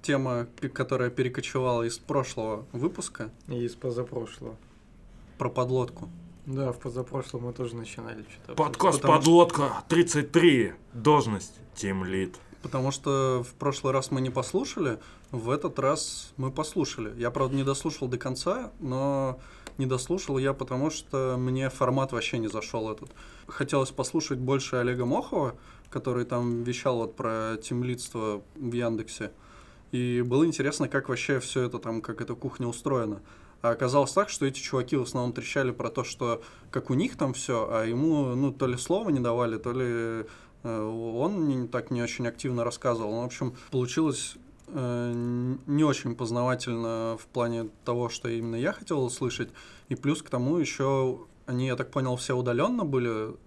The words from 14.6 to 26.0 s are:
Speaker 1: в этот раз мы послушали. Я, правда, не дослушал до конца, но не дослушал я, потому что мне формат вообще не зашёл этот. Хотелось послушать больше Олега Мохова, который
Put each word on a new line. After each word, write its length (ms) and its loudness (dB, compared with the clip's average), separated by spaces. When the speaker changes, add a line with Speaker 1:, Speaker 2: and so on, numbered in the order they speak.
Speaker 1:
в 180 -4
этот 300 0
раз 580 -2
мы 140 -2
послушали. 680 -2
Я, 140 0
правда, 240 0
не 80 2
дослушал 460 -2
до 100 -2
конца, 600 -2
но 580 0
не 80 2
дослушал 520 0
я, 160 2
потому 360 0
что 480 -2
мне 300 0
формат 420 2
вообще 280 -2
не 100 -2
зашёл 420 -4
этот. 200 -10
Хотелось 460 0
послушать 480 -2
больше 360 0
Олега 280 2
Мохова, 500 0
который 340 0